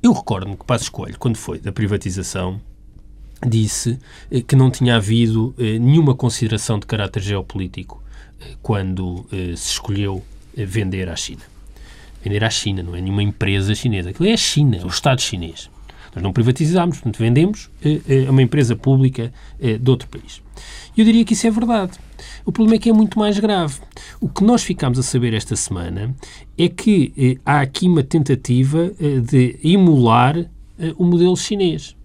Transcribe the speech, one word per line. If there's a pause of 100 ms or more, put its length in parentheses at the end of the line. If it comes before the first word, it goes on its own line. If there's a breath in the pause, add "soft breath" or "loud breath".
Eu
recordo-me
que
Passos
Coelho,
quando
foi
da
privatização, (840)
disse, (340 loud breath)
eh,
que
não
tinha
havido,
eh,
nenhuma
consideração
de
caráter
geopolítico, (380 loud breath)
eh,
quando,
eh,
se
escolheu, (320)
eh,
vender
à
China. (840 soft breath)
Vender
à
China,
não
é
nenhuma
empresa
chinesa.
Aquilo
é
a
China,
é
o
Estado
chinês. (460 loud breath)
Nós
não
privatizámos,
portanto
vendemos, (140)
eh,
eh,
a
uma
empresa
pública, (260 soft breath)
eh,
de
outro
país. (540 loud breath)
Eu
diria
que
isso
é
verdade. (520 loud breath)
O
problema
é
que
é
muito
mais
grave. (440 loud breath)
O
que
nós
ficámos
a
saber
esta
semana (420 loud breath)
é
que,
eh,
há
aqui
uma
tentativa,
eh,
de
emular, (420)
eh,
o
modelo
chinês